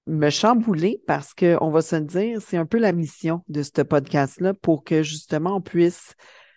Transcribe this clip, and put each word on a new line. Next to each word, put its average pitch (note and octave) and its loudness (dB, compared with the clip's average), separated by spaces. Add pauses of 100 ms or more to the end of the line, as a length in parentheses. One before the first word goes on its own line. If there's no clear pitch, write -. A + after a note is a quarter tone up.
me D3+ 2
chambouler G#3+ 2
parce C#3+ -2
que, F3 4
on D#3 0
va D#3+ 4
se E3 -2
le D#3 -2
dire, G3+ -4
c'est - -6
un D#3+ 0
peu A3+ 0
la G#3 2
mission E3+ -4
de D3 -4
ce - -2
podcast-là D3 0
pour D#3+ 0
que, D#3 0
justement, D#3 -4
on F3+ -4
puisse - -2 (440)